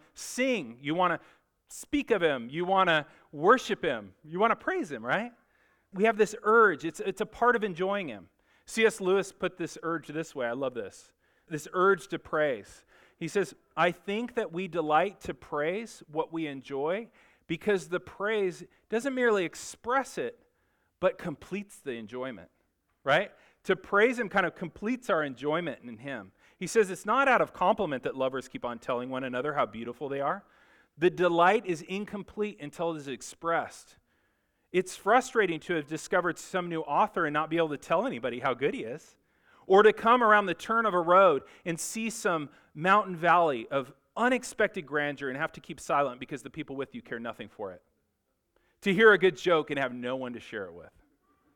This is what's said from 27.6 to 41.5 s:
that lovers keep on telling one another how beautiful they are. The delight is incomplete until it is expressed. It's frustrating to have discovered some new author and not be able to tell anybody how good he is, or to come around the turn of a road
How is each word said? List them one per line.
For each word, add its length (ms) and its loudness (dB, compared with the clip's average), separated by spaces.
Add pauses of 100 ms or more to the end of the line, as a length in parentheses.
that 120 -4
lovers 320 -4
keep 160 -12
on 160 -8
telling 300 -4
one 160 -6
another 300 -4
how 100 2
beautiful 420 -10
they 140 -6
are. 240 -4 (520)
The 120 4
delight 560 4
is 160 -4
incomplete 800 -8
until 300 -4
it 60 -6
is 120 -12
expressed. 880 -6 (760)
It's 240 -2
frustrating 640 2
to 120 -6
have 120 -2
discovered 540 -2
some 300 -6
new 140 -4
author 420 0
and 80 -4
not 160 -2
be 80 -2
able 120 2
to 80 -6
tell 300 -2
anybody 320 -6
how 140 -2
good 200 -2
he 120 -10
is, 320 -14 (500)
or 160 8
to 80 10
come 320 4
around 220 6
the 80 -2
turn 320 -2
of 80 0
a 80 2
road 420 6 (220)